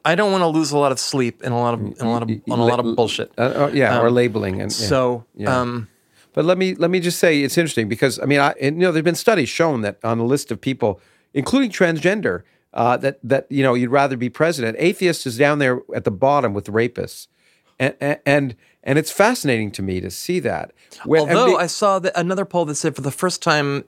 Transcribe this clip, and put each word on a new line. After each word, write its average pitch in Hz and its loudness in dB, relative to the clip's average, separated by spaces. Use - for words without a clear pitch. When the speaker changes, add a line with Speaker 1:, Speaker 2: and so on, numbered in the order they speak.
Speaker 1:
I 160 2
don't 196 2
wanna 185 2
lose 156 0
a 147 2
lot 143 4
of 123 -6
sleep 127 -4
in 127 -4
a 120 0
lot 120 0
of, 113 -4
in 107 -8
a 113 -2
lot 117 -2
of, 113 -4
Speaker 2:
Y-, 110 -4
y-, 113 -4
Speaker 1:
on 123 0
a 117 4
lot 120 4
of 120 -2
Speaker 2:
la-, 113 -2
Speaker 1:
bullshit. 113 -2
Speaker 2:
uh, 117 0
uh, 139 0
yeah, 123 2
or 117 4
Speaker 1:
Um, 123 2
Speaker 2:
labeling 104 0
and, 101 -6
yeah, 113 -4
Speaker 1:
so, 123 0
Speaker 2:
yeah. 127 -2
Speaker 1:
um, 120 -6
Speaker 2:
But 151 0
let 180 2
me, 185 -2
let 170 0
me 180 0
just 170 -2
say, 156 4
it's 139 -2
interesting 147 0
because, 117 0
I - -6
mean, 143 4
I, 143 2
and, 143 0
you 170 -2
know, 185 4
there've 156 0
been 170 2
studies 175 2
shown 156 0
that 101 -4
on 113 0
a 117 0
list 139 -2
of 110 -8
people, 120 -2
including 240 0
transgender, 165 0
uh, 120 2
that, 135 -4
that, 135 0
you 139 0
know, 131 4
you'd 123 0
rather 135 2
be 120 -4
president. 127 -2
Atheist 175 0
is 117 -4
down 143 4
there 127 2
at 110 -6
the 117 0
bottom 131 0
with 101 -6
rapists. 110 -4
And, 131 0
and, 143 -2
and, 139 2
and 139 0
it's 156 0
fascinating 139 2
to 98 -10
me 92 -4
to 92 -6
see 175 -4
that. 104 -4
When, 151 4
and 170 4
Speaker 1:
Although 220 4
Speaker 2:
be- 160 0
Speaker 1:
I - -2
saw 196 0
that 185 -2
another 185 -2
poll 175 -2
that 147 -4
said 156 -2
for - -10
the 139 -4
first 180 -4
time, 143 0